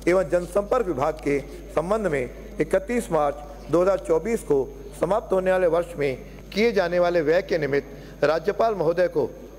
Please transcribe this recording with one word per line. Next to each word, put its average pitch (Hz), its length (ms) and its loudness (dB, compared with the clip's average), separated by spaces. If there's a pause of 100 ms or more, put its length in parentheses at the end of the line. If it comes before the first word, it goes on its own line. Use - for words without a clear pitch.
एवं 175 220 4
जनसंपर्क 196 560 0
विभाग 156 320 0
के 143 200 0 (320)
संबंध 196 360 0
में 139 540 -4
इकतीस 190 520 0
मार्च - 580 -2
दो 165 120 4
हज़ार 185 160 4
चौबीस 180 440 0
को 135 240 2 (340)
समाप्त 190 320 -2
होने 185 200 2
वाले 185 160 4
वर्ष 170 180 2 (120)
में 139 180 -2 (340)
किए 220 220 2
जाने 180 260 2
वाले 175 240 4
व्यय 160 200 4
के 190 160 0
निमित्त - 640 -2
राज्यपाल 190 500 2
महोदय 170 340 2
को 143 200 0 (300)